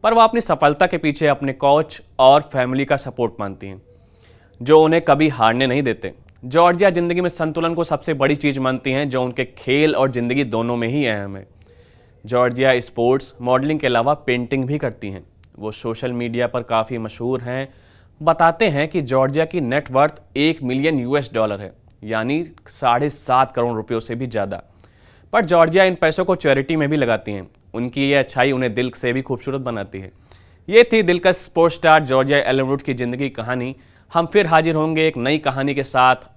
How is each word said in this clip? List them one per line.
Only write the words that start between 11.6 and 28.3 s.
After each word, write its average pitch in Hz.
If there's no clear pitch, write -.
जॉर्जिया 123
स्पोर्ट्स, 123
मॉडलिंग 131
के 143
अलावा 120
पेंटिंग 127
भी 143
करती 117
हैं। 95
वो 107
सोशल 113
मीडिया 120
पर 120
काफ़ी 113
मशहूर 117
हैं। 131
बताते 165
हैं 147
कि 160
जॉर्जिया 135
की 165
नेट 131
वर्थ 143
एक 156
मिलियन 135
यूएस 127
डॉलर 107
है, 98
यानी 117
साढ़े 127
सात 131
करोड़ 120
रुपयों 110
से 117
भी 127
ज़्यादा। 101
पर 220
जॉर्जिया 165
इन 185
पैसों 165
को 185
चैरिटी 139
में 147
भी 156
लगाती 117
हैं। 98
उनकी 127
ये 143
अच्छाई 135